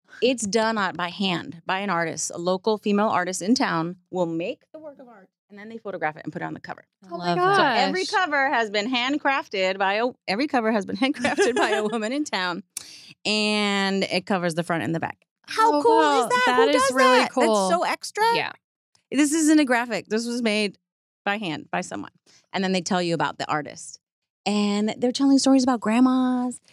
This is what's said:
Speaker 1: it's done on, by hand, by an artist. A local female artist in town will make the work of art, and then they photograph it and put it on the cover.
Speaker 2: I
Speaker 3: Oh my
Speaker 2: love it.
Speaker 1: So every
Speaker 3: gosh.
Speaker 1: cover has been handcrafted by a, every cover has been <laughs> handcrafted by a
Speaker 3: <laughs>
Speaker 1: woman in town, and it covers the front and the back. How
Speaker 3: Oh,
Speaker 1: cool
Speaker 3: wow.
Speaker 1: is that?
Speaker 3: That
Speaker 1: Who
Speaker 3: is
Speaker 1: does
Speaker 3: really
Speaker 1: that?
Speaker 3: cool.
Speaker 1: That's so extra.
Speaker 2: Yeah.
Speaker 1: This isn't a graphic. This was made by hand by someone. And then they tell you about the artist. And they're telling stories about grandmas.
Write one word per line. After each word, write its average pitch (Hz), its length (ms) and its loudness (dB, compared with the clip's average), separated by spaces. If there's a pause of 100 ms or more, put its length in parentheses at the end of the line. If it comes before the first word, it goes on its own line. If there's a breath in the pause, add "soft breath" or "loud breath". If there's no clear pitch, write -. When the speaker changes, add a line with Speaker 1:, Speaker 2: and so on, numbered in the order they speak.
(220 loud breath)
Speaker 1:
it's 240 240 0
done 220 320 0
on, 185 200 -2
by 175 100 -4
hand, 175 580 -4
by 185 140 -2
an 202 100 -6
artist. 170 400 -2
A - 80 -10
local 185 400 -2
female 202 300 0
artist 180 340 -2
in 226 140 2
town 180 400 -2 (140)
will 180 160 -2
make 165 380 -6 (100)
the 311 60 -18
work 294 200 -20
of 262 80 -20
art, 202 220 -20 (200)
and 202 80 -20
then 214 120 -18
they 226 80 -14
photograph 170 400 -6
it - 80 -16
and - 80 -10
put 165 80 -8
it 160 40 -6
on 160 80 -8
the - 60 -12
cover. - 240 -14 (220)
Speaker 2:
I - 40 -20
Speaker 3:
Oh 339 80 -8
my - 180 -2
Speaker 2:
love - 20 0 (160)
it. - 20 4
Speaker 1:
So 370 80 4
every 285 400 0
Speaker 3:
gosh. - 80 -6 (140)
Speaker 1:
cover 285 260 0
has 226 180 0
been 208 240 -2
handcrafted 240 840 0
by 196 160 2
a, 226 140 0 (200)
every 214 200 0
cover 226 260 0
has 202 120 0
been 190 120 -6
<laughs> 196 60 0
handcrafted 254 520 0
by 269 140 2
a 214 140 0
Speaker 3:
<laughs> 214 60 -2
Speaker 1:
woman 220 220 -4
in 294 140 -2
town, 185 380 -4 (640 loud breath)
and 202 800 0
it 185 220 -4
covers 175 300 -2
the 170 80 -2
front 165 200 -2
and 147 100 -2
the 165 60 -2
back. - 200 -8 (280)
How 427 280 4
Speaker 3:
Oh, 294 60 2
Speaker 1:
cool 453 180 6
Speaker 3:
wow. 294 240 4
Speaker 1:
is - 80 -2
that? - 160 2
Speaker 3:
That - 100 2
Speaker 1:
Who - 180 4
Speaker 3:
is - 60 4
Speaker 1:
does 381 120 2
Speaker 3:
really 254 260 6
Speaker 1:
that? 247 120 2
Speaker 3:
cool. 214 380 2
Speaker 1:
That's 330 80 2
so 349 80 -2
extra. - 400 -2 (100)
Speaker 2:
Yeah. - 160 -2 (580)
Speaker 1:
This 277 220 2
isn't 311 280 4
a 302 40 6
graphic. 240 440 -2
This 226 200 -2
was 240 140 -4
made 214 360 0 (460)
by 202 140 -2
hand 180 340 -8
by 180 80 -2
someone. 185 320 -10 (400 soft breath)
And 185 100 -4
then 190 120 -2
they 185 80 0
tell 180 200 0
you 170 120 -2
about 147 240 -2
the - 120 -6
artist. - 500 -8 (440)
And 208 540 -2
they're 247 140 0
telling 277 260 4
stories 269 240 4
about 247 200 0
grandmas. 254 800 0 (140)